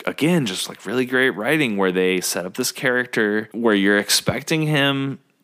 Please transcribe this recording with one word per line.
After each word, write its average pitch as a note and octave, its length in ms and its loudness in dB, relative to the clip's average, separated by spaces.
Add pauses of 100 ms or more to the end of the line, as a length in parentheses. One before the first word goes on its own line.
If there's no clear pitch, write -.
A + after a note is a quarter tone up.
again, D3+ 400 2
just, F#2+ 240 -6
like, - 160 -18
really B2 180 0
great B2+ 260 2
writing A#2 460 -2
where F#2+ 160 2
they F#2 300 2
set F2+ 240 -4
up F#2+ 80 -12
this B2 180 -4
character A#2+ 800 -2
where A2+ 220 2
you're G2+ 240 4
expecting C3 640 -2
him C#3 560 0 (260)